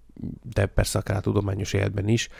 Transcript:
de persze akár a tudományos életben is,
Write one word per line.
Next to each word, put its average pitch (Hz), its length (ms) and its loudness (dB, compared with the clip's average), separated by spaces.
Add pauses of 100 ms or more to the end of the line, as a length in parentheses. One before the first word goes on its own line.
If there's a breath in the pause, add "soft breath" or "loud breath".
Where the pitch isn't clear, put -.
(440)
de 104 220 0
persze - 340 0
akár 101 180 -2
a - 40 -2
tudományos 98 520 0
életben 101 340 0
is, 113 220 2 (100)